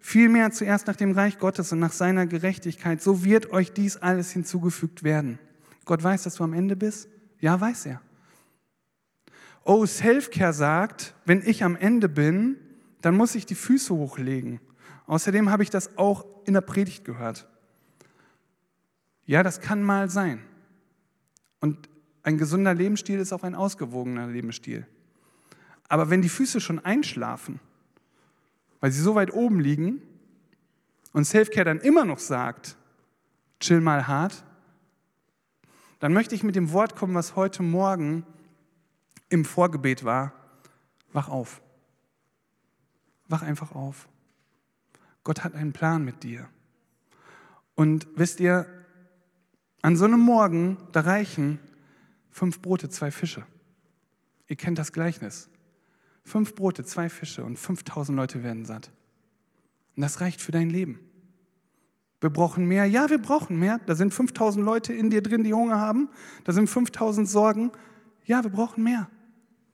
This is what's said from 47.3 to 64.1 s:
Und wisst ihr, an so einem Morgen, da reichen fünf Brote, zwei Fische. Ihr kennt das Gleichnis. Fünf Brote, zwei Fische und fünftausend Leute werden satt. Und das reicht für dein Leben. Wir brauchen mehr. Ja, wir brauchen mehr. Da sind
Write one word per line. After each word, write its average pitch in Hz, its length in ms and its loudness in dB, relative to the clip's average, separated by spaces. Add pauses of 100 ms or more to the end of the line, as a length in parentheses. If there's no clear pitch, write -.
Und 156 400 2
wisst 170 260 -2
ihr, 180 240 2 (1160)
an 165 120 4
so 175 120 4
einem 233 140 6
Morgen, 190 580 4 (140)
da 160 80 2
reichen 156 580 0 (720)
fünf - 320 -4
Brote, 180 260 -4
zwei 143 220 -6
Fische. 143 340 -8 (1040)
Ihr 147 100 -10
kennt 170 220 -4
das 151 120 -8
Gleichnis. 160 600 -8 (760)
Fünf 214 260 -2
Brote, 185 300 -4
zwei 170 240 -6
Fische - 340 -12
und 120 160 -10
fünftausend 147 560 -8
Leute 131 280 -6
werden 113 240 -8
satt. 110 260 -16 (1040)
Und 139 60 -4
das 143 180 -6
reicht 180 220 -4
für 160 100 -10
dein 165 160 0
Leben. 165 320 -4 (1200)
Wir 160 80 0
brauchen 170 380 0
mehr. 190 180 2
Ja, 240 240 2
wir 302 80 2
brauchen 247 420 -2
mehr. 208 280 0
Da 175 80 0
sind 185 180 2